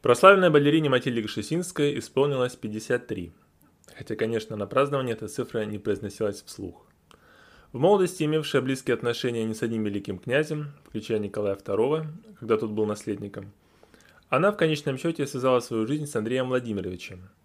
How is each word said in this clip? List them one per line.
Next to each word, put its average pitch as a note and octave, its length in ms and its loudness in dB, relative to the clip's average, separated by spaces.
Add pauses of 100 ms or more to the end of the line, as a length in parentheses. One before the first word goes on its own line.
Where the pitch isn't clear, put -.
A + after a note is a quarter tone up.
Прославленной F#3 480 8
балерине D3 400 4
Матильде B2 320 0
Гашесинской C#3+ 760 -2
исполнилось C3 580 0
пятьдесят A2 520 -4
три. F2+ 240 -8 (640)
Хотя, G#2+ 200 -10
конечно, A2+ 420 -4
на G2 100 -4
праздновании C3+ 460 0
эта A2 160 -8
цифра A#2 340 -4
не G#2 160 -6
произносилась G2+ 640 -4
вслух. - 440 -14 (880)
В A#2+ 60 -8
молодости F3+ 440 4
имевшая D3+ 380 2
близкие B2+ 340 0
отношения A#2+ 500 -2
не A2 80 -2
с A2 100 -6
одним A2+ 200 -2
великим G2+ 360 -4
князем, D3 540 -2 (120)
включая A2 340 -4
Николая G2+ 360 -2
второго, C3 520 0 (300)
когда A2 200 2
тот A2 140 -2
был G#2+ 140 0
наследником, G#2 680 -6 (800)
она E3+ 220 4
в G#3 60 -8
конечном D3+ 400 0
счёте E3 280 -2
связала B2+ 340 2
свою A2+ 280 -2
жизнь D3+ 180 -2
с C#3+ 100 -10
Андреем B2 340 -2
Владимировичем F#2+ 800 -4 (160)